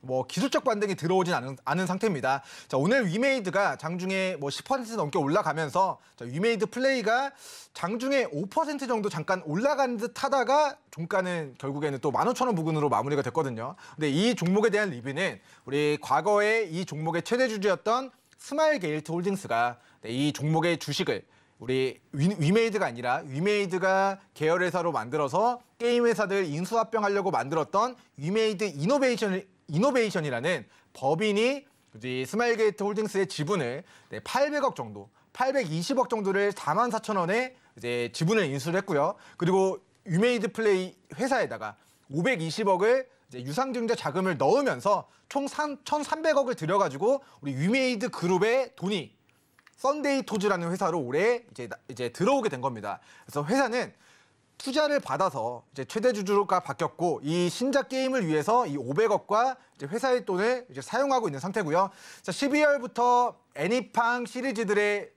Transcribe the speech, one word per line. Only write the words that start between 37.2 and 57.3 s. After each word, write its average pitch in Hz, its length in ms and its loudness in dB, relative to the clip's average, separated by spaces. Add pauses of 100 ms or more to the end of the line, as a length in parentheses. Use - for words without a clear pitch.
이제 120 360 -2
지분을 190 320 2
인수를 139 340 -2
했고요. 175 360 0 (220)
그리고 185 420 2 (240)
위메이드 214 460 2
플레이 196 480 0 (180)
회사에다가 139 640 -2 (340)
오백이십억을 196 960 2 (220)
이제 123 120 -12
유상증자 233 540 -2
자금을 175 420 -2
넣으면서 185 680 2 (220)
총 277 180 -4
삼, 302 380 -6
천삼백억을 302 720 0
들여가지고 196 680 0 (180)
우리 143 140 -6
위메이드 240 540 0
그룹의 208 640 0
돈이 175 400 -6 (680)
썬데이 277 400 2
토즈라는 190 480 0
회사로 180 300 0
올해 170 500 0
이제 120 160 -12
나-, 92 80 -12 (140)
이제 120 180 -6
들어오게 226 400 0
된 131 140 -4
겁니다. 107 400 -6 (240)
그래서 147 200 -6
회사는 233 480 0 (640)
투자를 269 440 0
받아서 131 720 -2
이제 135 100 -8
최대 220 300 0
주주가 202 480 2
바뀌었고 156 600 -2
이 170 280 0